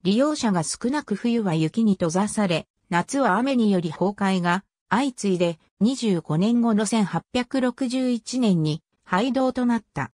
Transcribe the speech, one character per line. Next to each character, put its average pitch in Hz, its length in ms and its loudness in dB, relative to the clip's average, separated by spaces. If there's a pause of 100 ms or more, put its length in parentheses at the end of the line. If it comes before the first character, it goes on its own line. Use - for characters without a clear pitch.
利 190 140 2
用 302 180 2
者 240 160 -2
が 175 120 2
少 - 280 -4
な 294 120 -4
く - 120 -4
冬 233 260 0
は 185 140 0
雪 160 300 0
に 208 80 4
閉 175 180 0
ざ 185 160 0
さ 208 200 -2
れ、 165 200 -2 (220)
夏 180 300 -2
は 214 180 2
雨 262 180 0
に 220 160 4
よ 185 100 4
り 165 100 -4
崩 180 200 0
壊 190 300 0
が 175 240 0 (240)
相 254 240 0
次 190 240 -2
い - 20 -6
で、 170 200 0 (220)
二 240 140 2
十 202 260 0
五 151 160 -4
年 233 240 2
後 233 140 2
の 208 120 2
千 220 180 0
八 170 280 -4
百 247 280 -2
六 247 280 -2
十 254 220 -2
一 240 280 -4
年 190 240 2
に 151 200 -2 (220)
廃 233 280 0
道 262 200 0
と 247 140 -2
な 233 120 0
っ - 60 -8 (100)
た。 - 220 -6